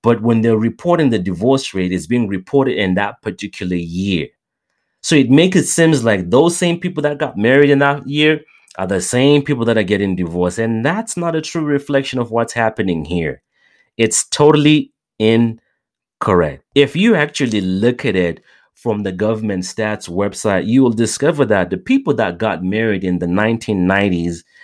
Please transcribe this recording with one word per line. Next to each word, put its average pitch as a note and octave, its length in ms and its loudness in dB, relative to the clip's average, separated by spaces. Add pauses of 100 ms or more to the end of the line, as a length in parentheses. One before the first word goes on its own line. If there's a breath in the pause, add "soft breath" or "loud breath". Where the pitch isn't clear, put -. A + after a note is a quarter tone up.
But A#2 180 2
when A2+ 220 2
they're A2+ 160 2
reporting D3 500 0
the A2+ 100 2
divorce G2 540 -2
rate, F2+ 200 -2
it's D#2+ 140 -4
being A#2 220 -2
reported A#2 480 -2
in F#2 180 0
that G2+ 280 -4
particular F#2 540 -8
year. F2 520 -4 (720)
So - 160 0
it B2 140 2
makes F3+ 260 4
it D#3 80 4
seems D#3+ 400 2
like F#2+ 240 0
those D3+ 260 4
same F3 240 -2
people F3 260 -6
that D3 140 -2
got C#3+ 200 -6
married C#3 320 4
in C#3 80 4
that C#3 280 0
year D3+ 340 0 (360 soft breath)
are F#2 100 -6
the F#2 140 -2
same C#3 420 2
people C3 220 -2
that A2 140 2
are G#2+ 40 0
getting G2 320 -2
divorced. F2+ 440 -2
And A2+ 260 -2
that's G#3 320 -4
not E3+ 200 -4
a D#3+ 40 0
true D#3 240 -6
reflection C#3 540 -2
of A2+ 120 -4
what's A#2 220 -2
happening G2+ 520 -2
here. D#2 360 -4 (560)
It's - 320 0
totally D3+ 640 4 (260)
incorrect. G#2+ 1500 -2 (100)
If C#3 220 2
you G#3+ 180 4
actually C3+ 480 -2
look G2+ 420 0
at G2+ 120 0
it F2 260 -2 (320 soft breath)
from G#2 300 -6
the F#2+ 80 -4
government G#2 500 -2
stats G#2+ 460 -6
website, F#2+ 580 -2
you B2+ 160 4
will B2 80 4
discover C#3 560 0
that F#2+ 240 2
the F#2+ 60 -2
people C4 380 -2
that F#2 240 -2
got F2+ 260 -4
married G2+ 400 -2
in F2+ 140 -2
the F2 80 -4
nineteen G#2 600 0
nineties, F2+ 580 0 (200 loud breath)